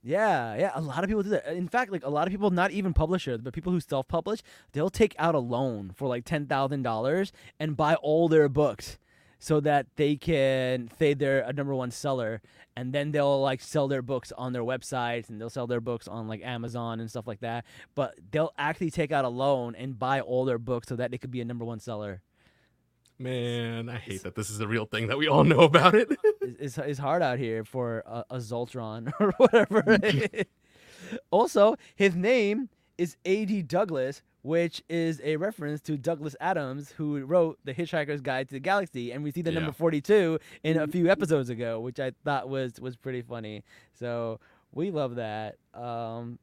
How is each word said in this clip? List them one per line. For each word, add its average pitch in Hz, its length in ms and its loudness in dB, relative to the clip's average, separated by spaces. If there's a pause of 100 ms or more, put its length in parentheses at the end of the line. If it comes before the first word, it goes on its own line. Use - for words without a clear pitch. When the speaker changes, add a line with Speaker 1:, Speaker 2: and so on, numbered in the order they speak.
Speaker 1:
Yeah, 139 520 0
yeah. 175 180 0
A 147 60 -4
lot 156 240 -4
of 190 40 -2
people 208 140 0
do 190 80 -4
that. 185 160 0
In 175 220 -4
fact, 240 240 0
like, 175 120 -6
a 135 60 -4
lot 147 160 2
of 190 60 -2
people, 202 180 2
not 180 220 2
even 190 200 -2
publishers, 156 480 0
but 123 140 -10
people 165 160 -6
who 180 80 2
self-publish, 160 600 -4 (320)
they'll 165 180 0
take - 260 2
out 160 200 2
a - 20 4
loan 120 560 -2
for, 135 140 -6
like, 120 160 -4
ten 147 240 -4
thousand 139 340 0
dollars 127 480 0 (300)
and 156 160 -2
buy 156 180 4
all 156 340 4
their 156 200 8
books 135 500 0 (400)
so 151 220 2
that 143 340 2
they 147 220 2
can 131 840 0
say 143 160 4
they're 135 280 2
a 120 100 -6
number 139 200 -4
one 127 200 -4
seller. 120 500 -4 (340)
And 127 160 -6
then 147 200 -2
they'll, 139 280 4
like, 135 200 0
sell 147 260 0
their 135 160 0
books 127 340 -6
on 127 160 -6
their 123 120 -4
websites, 120 640 -4
and 107 120 -12
they'll 113 100 -8
sell 120 180 -6
their 120 120 0
books 117 280 -6
on, 110 180 -8
like, 110 160 -8
Amazon 117 560 -6
and 113 100 -8
stuff 113 200 -10
like 104 100 -10
that. 117 260 -6 (300)
But 131 220 -2 (160)
they'll 151 260 0
actually 156 320 -2
take 151 220 -2
out 143 120 2
a 123 40 0
loan 123 480 0
and 127 200 -10
buy 127 240 0
all 127 240 0
their 123 140 0
books 120 300 -4
so 127 80 -6
that 123 160 -4
they 120 60 -8
could 131 120 -12
be 123 100 -6
a 120 40 -6
number 117 200 -6
one 117 140 -8
seller. 104 440 -8 (960)
Speaker 2:
Man, 120 680 -4
I 120 100 -8
hate 104 160 -8
Speaker 1:
It's 95 100 -8
Speaker 2:
that 101 100 -8
this 107 160 -6
is 104 80 -8
a 110 80 -2
real 110 180 -2
thing 110 220 -4
that 127 100 0
we 151 120 2
all 147 160 8
know 156 160 8
about 170 340 10
it. 220 220 6
<laughs> - 20 -20 (260)
Speaker 1:
It's, 127 320 -8
it's, - 20 -6 (100)
it's 139 100 -4
hard 147 240 0
out 127 160 0
here 110 260 -2
for 117 400 -6
a, 117 260 -10
a 127 80 -8
Zoltron 117 800 -8
<laughs> - 40 -6
or 202 160 4
whatever. 214 640 6
Speaker 2:
<laughs> 196 440 0 (840)
Speaker 1:
Also, 208 460 4 (180)
his 196 220 2
name 220 520 2 (300)
is 170 260 -2
A 202 200 2
D 202 180 0
Douglas, 156 600 -2 (200)
which 165 460 0
is 165 340 -2
a 151 140 0
reference 151 460 -6
to 156 140 -4
Douglas 147 440 -4
Adams, 147 520 -4
who 147 320 -4
wrote 160 400 2
The 135 100 -8
Hitchhiker's 151 460 -4
Guide 131 280 -2
to 139 60 -12
the 131 60 -8
Galaxy, 156 520 -2
and 143 100 -8
we 147 80 -4
see 170 120 -6
the 160 100 0
Speaker 2:
Yeah. 160 80 0
Speaker 1:
number 156 120 -4
forty-two 165 680 2 (260)
in 156 120 2
a 156 60 4
Speaker 3:
Mm-hmm. 151 80 -2
Speaker 1:
few 170 200 2
episodes 156 380 2
ago, 117 320 -4
which 123 200 -8
I 131 120 -2 (120)
thought 139 240 -2
was, 131 320 -6
was 123 160 -10
pretty 123 260 -8
funny. 110 400 -12 (320)
So 117 460 -6 (320)
we 175 180 -4
love 139 260 -4
that. 107 400 -8 (180)
Um, 117 680 -8